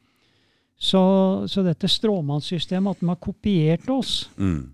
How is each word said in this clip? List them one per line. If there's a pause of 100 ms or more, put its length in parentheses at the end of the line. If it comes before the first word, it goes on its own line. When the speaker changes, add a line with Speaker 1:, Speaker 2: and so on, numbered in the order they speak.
(760)
Speaker 1:
Så,
så
dette
stråmannssystemet,
at
de
har
kopiert
oss,
Speaker 2:
Mhm.